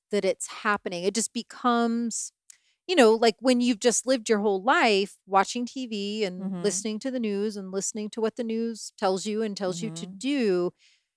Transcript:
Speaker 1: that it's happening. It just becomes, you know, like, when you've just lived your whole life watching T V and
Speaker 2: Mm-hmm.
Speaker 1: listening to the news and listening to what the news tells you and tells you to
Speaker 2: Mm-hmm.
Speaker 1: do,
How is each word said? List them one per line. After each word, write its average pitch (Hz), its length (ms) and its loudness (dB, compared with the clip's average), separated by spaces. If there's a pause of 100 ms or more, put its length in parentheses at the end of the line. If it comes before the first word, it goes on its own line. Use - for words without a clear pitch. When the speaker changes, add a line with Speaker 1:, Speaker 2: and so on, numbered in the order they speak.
(120)
Speaker 1:
that 196 120 0
it's 190 240 -2
happening. 202 560 -4
It 190 100 0
just 220 200 -4
becomes, 233 1000 -2 (560)
you 370 80 -2
know, 240 180 10
like, 226 260 4
when 247 200 4
you've 240 220 2
just - 260 2
lived 254 220 0
your 214 100 4
whole 202 240 0
life 226 540 4 (100)
watching 196 380 0
T 254 220 -10
V 208 360 -4
and 185 180 -4
Speaker 2:
Mm-hmm. 185 220 -6
Speaker 1:
listening 208 360 -2
to 262 120 -6
the 254 80 -4
news 208 380 -4
and 190 140 -12
listening 202 400 -6
to 226 100 -8
what 220 160 -2
the 247 60 -6
news 226 540 -6
tells 190 280 0
you 214 160 -2
and 208 160 -4
tells 180 240 -4
you 165 100 -6
to 165 140 -12
Speaker 2:
Mm-hmm. 190 120 -14
Speaker 1:
do, 196 560 0 (440)